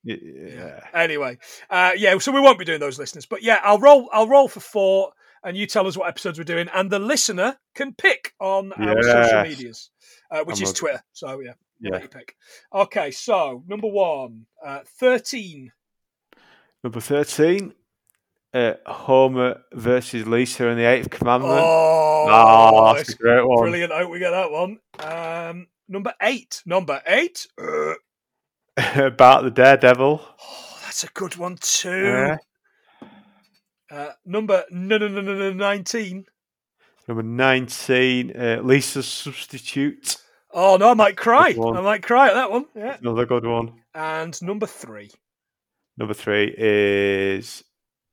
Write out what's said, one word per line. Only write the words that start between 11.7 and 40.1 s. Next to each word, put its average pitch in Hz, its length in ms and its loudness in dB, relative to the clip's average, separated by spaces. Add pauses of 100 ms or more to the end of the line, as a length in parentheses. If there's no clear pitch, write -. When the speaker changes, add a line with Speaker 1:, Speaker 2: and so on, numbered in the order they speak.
Speaker 2:
we'll 104 100 -10
let 92 80 -8
Speaker 1:
Yeah. - 40 -16
Speaker 2:
you - 60 -20
pick. - 260 -20 (380)
Okay, 190 380 -4
so 147 560 -4
number 208 200 -10
one, 139 600 -6 (180)
uh, 143 140 -14 (200)
thirteen. 214 720 -4 (1120)
Speaker 1:
Number 120 160 -8
thirteen, 147 760 -2 (800)
uh, 120 200 -2 (140)
Homer 131 720 0 (120)
versus 120 540 -4
Lisa 120 400 -2
and 117 120 -2
the 117 60 2
Eighth 123 260 2
Commandment. 127 500 -2
Speaker 2:
Oh, 160 440 2 (260)
Speaker 1:
Oh, 113 640 8
that's 143 140 -6
Speaker 2:
it's 107 100 -12
Speaker 1:
a - 20 -10
great 120 260 4
one. 120 120 4
Speaker 2:
brilliant. 170 320 -2
I 156 80 -4
hope 180 120 -4
we 175 80 -12
get 180 120 -2
that 180 200 -4
one. 185 280 -6 (200)
Um, 165 680 -12 (200)
number 202 340 -8
eight. 233 440 -6
Number 165 420 -4
eight. 262 400 -2 (100)
Uh. 78 360 -6 (840)
Speaker 1:
<laughs> 135 360 0
Bart 131 320 8
the 127 80 -2
Daredevil. 131 720 4
Speaker 2:
Oh, - 600 -20
that's - 220 -10
a - 80 -20
good 180 240 -12
one 175 220 -10
too. 185 460 -4
Speaker 1:
Yeah. 147 320 0 (1500)
Speaker 2:
Uh, 143 200 -14 (140)
number, 196 440 -2
no, 185 280 -4
no, 208 100 -2
no, 196 140 -8
no, 196 140 -8
no, 196 180 -6
nineteen. 196 720 -6 (840)
Speaker 1:
Number 113 160 -6
nineteen, 127 1160 0
uh, 117 220 -2
Lisa's 131 460 0
Substitute. - 1120 -8 (340)